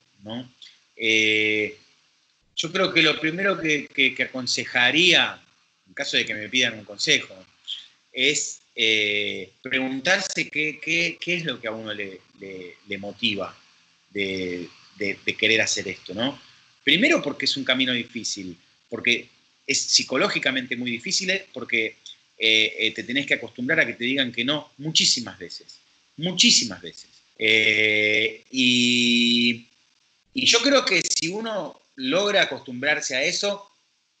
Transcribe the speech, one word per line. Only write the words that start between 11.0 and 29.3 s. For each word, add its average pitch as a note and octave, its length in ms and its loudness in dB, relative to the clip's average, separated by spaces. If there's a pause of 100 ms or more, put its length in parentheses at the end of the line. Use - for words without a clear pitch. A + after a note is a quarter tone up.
qué F3 140 -4
es E3 100 -4
lo B2+ 160 -6
que A#2 80 -8
a G#2+ 40 -4
uno A2 200 -8
le, G2+ 280 -10 (200)
le, F#2 360 -14 (120)
le G2+ 100 -2
motiva G2 580 -4 (540)
de, F#2 580 -4 (280)
de, G2 300 -4
de G2+ 100 -2
querer A2 260 4
hacer G2+ 260 -4
esto, F2+ 260 -10
¿no? B2+ 260 -4 (440)
Primero A3+ 380 4
porque C#3 240 -6
es - 100 -2
un C3 80 -6
camino B2+ 280 0
difícil, G#2+ 640 -6 (320)
porque A#2 400 0 (380)
es C3+ 160 0
psicológicamente C3 920 0
muy B2 160 -4
difícil, F#3 380 -2
eh, F#3+ 220 -4
porque, A2+ 440 -2 (420)
eh, A2 400 4
eh, A2 140 0
te A2 100 -8
tenés B2+ 240 -4
que D3 80 -2
acostumbrar C3 460 -2
a C#3 60 2
que A#2 80 -6
te A#2+ 100 -6
digan C3 260 0
que A#2 140 -4
no D3 340 -4
muchísimas C#3 600 0
veces, - 380 -16 (380)
muchísimas D#3+ 640 2
veces. - 280 -16 (280)
Eh, A2 1160 2
y, A#2+ 1120 4 (680)